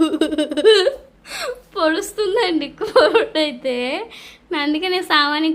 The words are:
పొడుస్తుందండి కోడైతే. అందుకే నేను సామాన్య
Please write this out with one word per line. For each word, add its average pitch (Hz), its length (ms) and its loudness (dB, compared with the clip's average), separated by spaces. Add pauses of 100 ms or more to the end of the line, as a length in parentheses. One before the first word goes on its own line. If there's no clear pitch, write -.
(1800)
పొడుస్తుందండి 370 920 0 (140)
కోడైతే. 311 960 2 (880)
అందుకే 302 280 -2
నేను 370 200 -4
సామాన్య 302 420 0